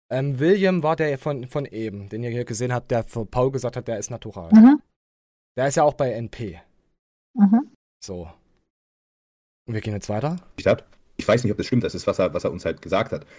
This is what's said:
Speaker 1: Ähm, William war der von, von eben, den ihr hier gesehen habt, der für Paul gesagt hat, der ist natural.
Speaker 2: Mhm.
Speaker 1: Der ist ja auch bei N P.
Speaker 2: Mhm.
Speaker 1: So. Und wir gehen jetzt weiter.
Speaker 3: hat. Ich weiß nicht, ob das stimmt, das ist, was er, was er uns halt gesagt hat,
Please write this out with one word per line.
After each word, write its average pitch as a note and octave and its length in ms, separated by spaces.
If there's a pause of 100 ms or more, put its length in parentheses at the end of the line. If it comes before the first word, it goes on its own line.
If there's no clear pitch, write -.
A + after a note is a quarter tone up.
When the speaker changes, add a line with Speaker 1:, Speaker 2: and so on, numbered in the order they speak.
Speaker 1:
Ähm, C3+ 300
William F#3 440
war D#3 140
der D3+ 220
von, C3 300
von C#3+ 180
eben, G2+ 420
den A2 140
ihr A#2+ 80
hier A#2+ 140
gesehen B2 280
habt, A#2+ 180
der A#2 140
für A2+ 220
Paul B2+ 240
gesagt B2 260
hat, B2 120
der A2+ 100
ist G#2 120
natural. G#2 440
Speaker 2:
Mhm. B3 260 (760)
Speaker 1:
Der C3 120
ist C#3 80
ja D#3+ 80
auch D3+ 100
bei B2+ 180
N A2+ 180
P. G2+ 300 (720)
Speaker 2:
Mhm. A3+ 360 (300)
Speaker 1:
So. F2 300 (1400)
Und A2+ 80
wir G#2+ 60
gehen G#2 140
jetzt G2+ 140
weiter. B2+ 280 (300)
Speaker 3:
hat. A2 180 (320)
Ich - 120
weiß A#2 160
nicht, G2+ 80
ob - 60
das - 80
stimmt, A#2+ 180
das - 100
ist, F2+ 120
was G2 120
er, F2+ 140
was E2+ 120
er - 60
uns F2 140
halt E2 160
gesagt F#2+ 320
hat, D2 140 (120)